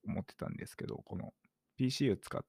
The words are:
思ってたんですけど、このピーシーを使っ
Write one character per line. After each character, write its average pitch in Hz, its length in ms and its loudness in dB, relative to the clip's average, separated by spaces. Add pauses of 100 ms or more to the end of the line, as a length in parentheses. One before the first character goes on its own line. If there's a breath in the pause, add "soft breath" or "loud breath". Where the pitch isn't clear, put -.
思 - 140 0
っ - 40 -2
て - 120 -20
た - 120 -4
ん - 80 -6
で - 100 -8
す - 100 -12
け - 100 -6
ど、 - 180 -4
こ - 120 -6
の - 160 -6 (440)
ピ 131 100 4
ー 127 40 4
シ 139 160 4
ー 104 80 8
を - 20 0
使 - 200 -6
っ - 120 -2